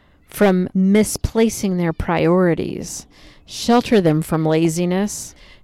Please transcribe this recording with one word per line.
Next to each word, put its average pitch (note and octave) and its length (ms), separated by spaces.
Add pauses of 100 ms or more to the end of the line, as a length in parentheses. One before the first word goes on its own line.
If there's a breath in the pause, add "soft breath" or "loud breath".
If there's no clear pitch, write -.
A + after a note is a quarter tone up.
(280 soft breath)
from F#3 440
misplacing G3+ 1040
their E3+ 140
priorities. E3+ 1160 (360 soft breath)
Shelter A#3+ 560
them D#3+ 220
from D#3+ 240
laziness. F3 880 (300 soft breath)